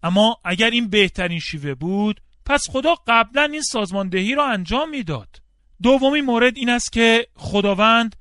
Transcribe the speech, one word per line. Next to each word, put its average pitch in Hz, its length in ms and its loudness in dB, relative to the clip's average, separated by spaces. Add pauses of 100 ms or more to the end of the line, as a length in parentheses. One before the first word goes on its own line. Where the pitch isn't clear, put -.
اما 208 420 2
اگر 185 260 0
این 240 180 0
بهترین 180 520 0
شیوه 143 340 -8
بود، 190 460 -2 (260)
پس 285 240 0
خدا 294 240 0 (120)
قبلاً 233 360 2
این 302 200 -4
سازماندهی 196 720 -4
را 285 120 0
انجام 233 440 -2
می‌داد. 160 520 -8 (400)
دومین 269 420 4
مورد 240 320 0
این 247 140 -2
است 240 220 -2
که 226 340 2 (100)
خداوند 208 840 0